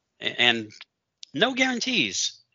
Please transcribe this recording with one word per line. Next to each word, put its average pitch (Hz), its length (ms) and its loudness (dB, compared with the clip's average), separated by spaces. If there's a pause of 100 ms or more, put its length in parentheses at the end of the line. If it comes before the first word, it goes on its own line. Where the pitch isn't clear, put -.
(200)
a-, 113 220 -2
and 117 300 2 (640)
no 226 180 2
guarantees. 240 840 -2 (160)